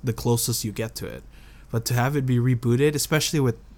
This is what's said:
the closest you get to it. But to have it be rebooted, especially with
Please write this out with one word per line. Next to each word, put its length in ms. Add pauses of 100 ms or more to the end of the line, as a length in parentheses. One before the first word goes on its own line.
the 80
closest 520
you 60
get 260
to 100
it. 180 (480)
But 140
to 80
have 200
it 100
be 140
rebooted, 560
especially 460
with 160 (220)